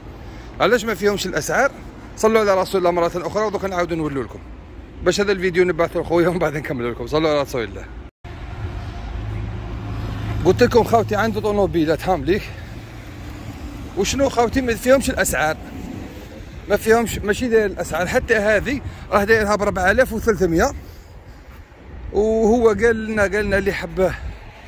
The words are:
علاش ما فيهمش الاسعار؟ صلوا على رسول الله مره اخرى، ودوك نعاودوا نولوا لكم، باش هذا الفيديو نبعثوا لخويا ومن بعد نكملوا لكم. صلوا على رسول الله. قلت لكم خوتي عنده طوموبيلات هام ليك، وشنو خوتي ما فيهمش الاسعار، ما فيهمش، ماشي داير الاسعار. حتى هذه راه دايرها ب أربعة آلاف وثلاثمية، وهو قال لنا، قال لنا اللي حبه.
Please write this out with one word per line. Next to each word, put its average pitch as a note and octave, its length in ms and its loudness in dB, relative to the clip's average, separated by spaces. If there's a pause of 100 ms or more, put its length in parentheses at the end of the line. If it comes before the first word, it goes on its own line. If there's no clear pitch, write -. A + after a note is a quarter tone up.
(600)
علاش G#3+ 260 2
ما A3+ 100 -2
فيهمش G3+ 300 0
الاسعار؟ E3+ 460 0 (460)
صلوا A3 240 4
على F#3+ 200 4
رسول F#3+ 180 0
الله F3+ 120 4
مره E3+ 240 2
اخرى، F3+ 280 -2
ودوك G3 220 -2
نعاودوا F3 320 -2
نولوا C#3+ 260 -2
لكم، - 160 -12 (640)
باش F3+ 180 2
هذا G3+ 100 2
الفيديو F#3 340 2
نبعثوا E3+ 360 0
لخويا E3+ 260 4
ومن F3 120 0
بعد D#3 180 0
نكملوا B2 340 -4
لكم. A#2 160 -8
صلوا D#3 220 2
على D3 120 2
رسول C3 220 -2
الله. G2 220 -10 (2500)
قلت F#3 180 6
لكم A3+ 200 6
خوتي G#3+ 320 2
عنده G#3 260 0
طوموبيلات F3 680 2
هام D#3 160 0
ليك، F#3 180 0 (1500)
وشنو B3+ 320 2
خوتي A#3+ 320 2
ما A#3+ 140 0
فيهمش C4 340 4
الاسعار، D#3 480 0 (1120)
ما G3+ 80 4
فيهمش، A3 420 2
ماشي G#3 280 0
داير A3 180 4
الاسعار. F3 420 -4
حتى A#3+ 280 2
هذه G#3+ 460 2 (300)
راه G3+ 120 4
دايرها G#3+ 320 4
ب G3 60 0
أربعة G3 300 2
آلاف A#3 220 4
وثلاثمية، F#3+ 580 2 (1400)
وهو A3 540 4
قال A3 380 2
لنا، G#3+ 160 0
قال G3+ 240 2
لنا G3 120 2
اللي G3 160 0
حبه. E3+ 420 -2 (520)